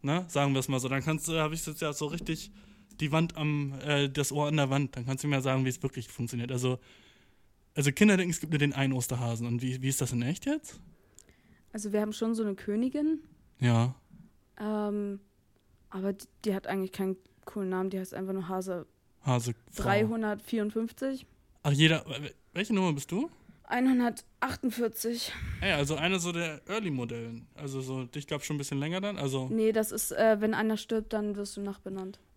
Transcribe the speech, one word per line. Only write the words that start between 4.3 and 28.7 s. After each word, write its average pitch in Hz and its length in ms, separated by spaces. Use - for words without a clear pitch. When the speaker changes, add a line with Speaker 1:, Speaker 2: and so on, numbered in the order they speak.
Speaker 1:
Ohr 147 160
an 151 80
der 139 120
Wand. 135 280
Dann 123 100
kannst 131 180
du 147 40
mir 139 120
sagen, 131 240
wie 131 60
es - 120
wirklich 131 260
funktioniert. 123 440
Also, 127 260
also 143 180
Kinder 208 260
denken, 180 140
es - 80
gibt 156 120
nur 151 60
den 143 160
einen 135 180
Osterhasen. 120 540
Und 120 160
wie, 127 180
wie 131 80
ist 131 140
das 123 100
in 117 100
echt 139 220
jetzt? - 360
Speaker 2:
Also, 208 200
wir 214 100
haben 214 100
schon 226 220
so 220 80
eine 202 140
Königin. 285 640
Speaker 1:
Ja. 120 360
Speaker 2:
Ähm, 208 600
aber 196 240
die, 196 140
die 208 100
hat 190 120
eigentlich 190 260
keinen 190 240
coolen 190 240
Namen. 185 180
Die 190 100
heißt 185 140
einfach 190 220
nur 185 140
Hase 185 380
Speaker 1:
Hase 123 320
Frau. - 100
Speaker 2:
dreihundertvierundfünfzig. 220 1400
Speaker 1:
Ach, 143 80
jeder, 156 360
wel-, 139 240
welche 202 180
Nummer 185 220
bist 139 180
du? 262 160
Speaker 2:
Einhundertachtundvierzig. 240 1700
Speaker 1:
Ey, 190 120
also 143 240
einer 180 220
so 170 140
der 165 360
Early-Modellen. 117 880
Also 135 260
so, 131 340
ich 143 120
glaub 147 180
schon 151 120
ein - 20
bisschen 139 200